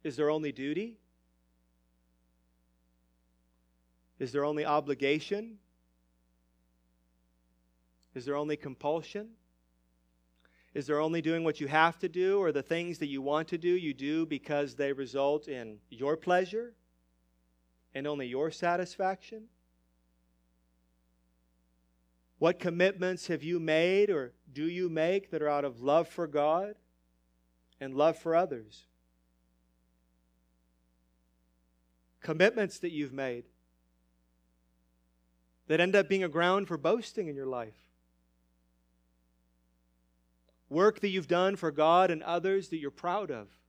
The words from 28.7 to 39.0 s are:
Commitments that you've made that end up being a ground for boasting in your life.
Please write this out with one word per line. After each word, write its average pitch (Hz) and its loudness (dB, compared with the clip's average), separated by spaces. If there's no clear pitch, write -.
Commitments 190 2
that 175 -4
you've 147 -6
made 127 -6
that 156 2
end 185 4
up 190 6
being 190 2
a 175 0
ground 180 2
for 170 -4
boasting 185 -2
in 143 -6
your 135 -8
life. 120 -6